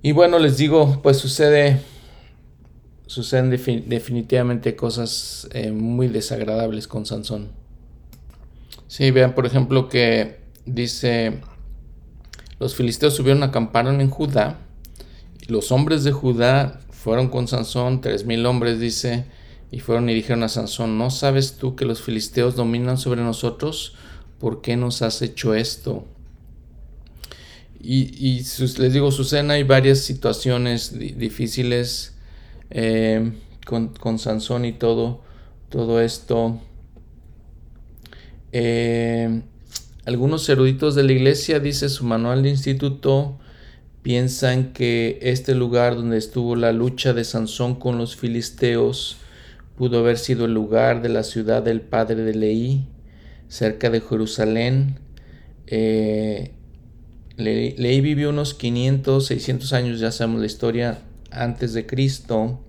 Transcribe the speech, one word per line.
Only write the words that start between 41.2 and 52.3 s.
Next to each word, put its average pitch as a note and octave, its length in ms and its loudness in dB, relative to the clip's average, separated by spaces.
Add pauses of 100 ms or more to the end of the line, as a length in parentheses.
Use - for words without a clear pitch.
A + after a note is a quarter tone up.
dice C#3 300 -2
su C#3 140 -6
manual A#2 380 0
de C3+ 60 4
instituto, C#3 920 0 (600)
piensan B2+ 720 0
que A#2 480 0
este B2+ 340 0
lugar A#2+ 400 2
donde A#2 220 0
estuvo A#2 400 -2
la A#2 160 2
lucha B2+ 400 0
de A#2 120 0
Sansón A#2+ 500 -4
con B2+ 240 -2
los A#2 180 -6
filisteos A#2 1040 -2 (580)
pudo A#2+ 220 2
haber A#2 180 4
sido A#2 300 0
el A#2 80 2
lugar A2+ 480 2
de A#2+ 80 0
la A2+ 120 0
ciudad A2+ 400 0
del A2+ 200 0
padre A2+ 400 -2
de A2 120 0